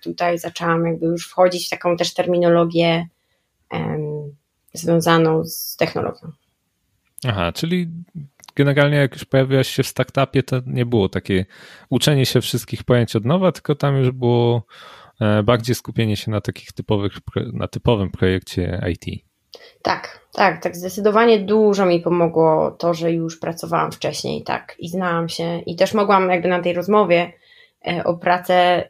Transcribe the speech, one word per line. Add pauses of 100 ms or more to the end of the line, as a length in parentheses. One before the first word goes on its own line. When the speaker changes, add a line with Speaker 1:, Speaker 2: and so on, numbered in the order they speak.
Speaker 1:
tutaj
zaczęłam
jakby
już
wchodzić
w
taką
też
terminologię, (640)
em, (380)
związaną
z
technologią. (960)
Speaker 2:
Aha,
czyli (680)
generalnie
jak
już
pojawiłaś
się
w
startupie,
to
nie
było
takie (440)
uczenie
się
wszystkich
pojęć
od
nowa,
tylko
tam
już
było, (580)
e,
bardziej
skupienie
się
na
takich
typowych
pro-,
na
typowym
projekcie (100)
I
T. (720)
Speaker 1:
Tak, (140)
tak,
tak,
zdecydowanie
dużo
mi
pomogło
to,
że
już
pracowałam
wcześniej,
tak,
i
znałam
się,
i
też
mogłam
jakby
na
tej
rozmowie, (540)
e,
o
pracę,